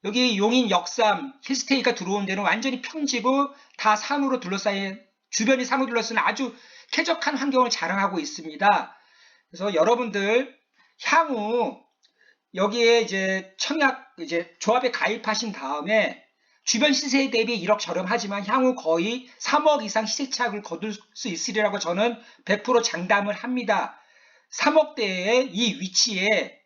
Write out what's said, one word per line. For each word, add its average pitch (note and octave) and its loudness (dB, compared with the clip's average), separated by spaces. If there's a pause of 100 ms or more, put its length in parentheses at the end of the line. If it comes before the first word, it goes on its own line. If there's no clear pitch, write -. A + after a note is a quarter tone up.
여기 A#3 2
용인, A3+ 4
역삼, G3 0 (100)
힐스테이트가 C4 0
들어온 G3 -4
데는 F#3+ -4
완전히 A3+ -2
평지고 C#4 0 (240)
다 G#3+ 2
산으로 C4+ -2
둘러싸인, G3 -4 (260)
주변이 B3 2
산으로 C4 0
둘러싸인 A#3 -2
아주 G#3+ -2 (360)
쾌적한 D#4+ -2
환경을 C4 2
자랑하고 F#3 -2
있습니다. D#3+ 0 (520)
그래서 F#3+ -4
여러분들 A3 2 (460)
향후 B3 0 (720)
여기에 A#3 4
이제 F#3+ -2
청약, - -2
이제 E3+ -4
조합에 B3 2
가입하신 A3 -4
다음에 D3+ -2 (400)
주변 C#4 2
시세에 C4+ 0
대비 A3+ 0
이럭저럭하지만 G3 -2
향후 B3+ 2
거의 F#3+ -2 (100)
삼억 D4 2
이상 A3 -2
시세 C4+ -4
차익을 G#3+ -4
거둘 G3+ -8 (200)
수 - -10
있으리라고 G3 -2
저는 G3+ 0 (260)
백 G3+ 0
프로 A#3+ 4
장담을 G3+ 0
합니다. A3+ -2 (520)
삼억 D4+ 2
대의 G#3+ 0
이 G#3 -2
위치에 F#3+ 0